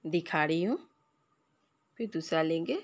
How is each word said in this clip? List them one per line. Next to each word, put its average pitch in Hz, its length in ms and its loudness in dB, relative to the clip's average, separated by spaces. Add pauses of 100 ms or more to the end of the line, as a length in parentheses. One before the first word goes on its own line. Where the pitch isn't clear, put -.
दिखा 160 400 0
रही 165 200 2
हूँ। 247 140 0 (1200)
फिर 226 100 -4
दूसरा 160 340 0
लेंगे 165 420 0